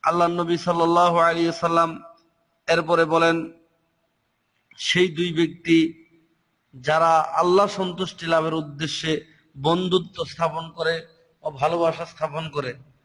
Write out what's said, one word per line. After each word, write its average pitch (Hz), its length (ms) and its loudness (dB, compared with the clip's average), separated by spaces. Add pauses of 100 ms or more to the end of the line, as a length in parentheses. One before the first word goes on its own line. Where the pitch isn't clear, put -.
আল্লাহ 170 260 2
নবী 170 280 -2
সাল্লাল্লাহু 170 640 2
আলাইহি 170 300 2
ওয়াসাল্লাম 165 540 0 (680)
এরপরে 165 360 2
বলেন, 165 480 2 (1200)
সেই 180 320 2
দুই 170 240 -4
ব্যক্তি 165 720 0 (760)
যারা 160 400 4
আল্লাহ 180 460 2
সন্তুষ্টি 180 600 -6
লাভের 160 280 0
উদ্দেশ্যে 156 680 -6 (340)
বন্ধুত্ব 175 640 0
স্থাপন 160 460 -6
করে 165 360 -4 (360)
ও 156 80 -6
ভালোবাসা 165 560 -2
স্থাপন 156 440 -8
করে 135 240 -6 (300)